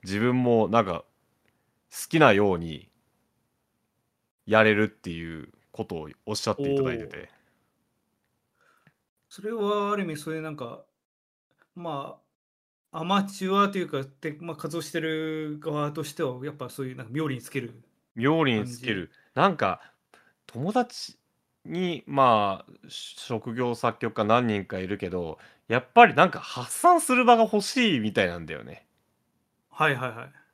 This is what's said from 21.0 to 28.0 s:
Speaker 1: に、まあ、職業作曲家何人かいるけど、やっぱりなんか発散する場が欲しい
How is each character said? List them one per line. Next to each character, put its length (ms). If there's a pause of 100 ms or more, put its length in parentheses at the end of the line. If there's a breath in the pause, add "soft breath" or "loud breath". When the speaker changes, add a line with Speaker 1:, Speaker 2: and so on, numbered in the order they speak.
Speaker 1:
に、 420
ま 600
あ、 40 (160)
職 640
業 200
作 240
曲 160
家 100
何 220
人 200
か 120
い 80
る 120
け 120
ど、 280 (300 soft breath)
や 120
っ 140
ぱ 120
り 80
な 120
ん 40
か 100
発 380
散 220
す 140
る 100
場 120
が 80
欲 180
し 340
い 40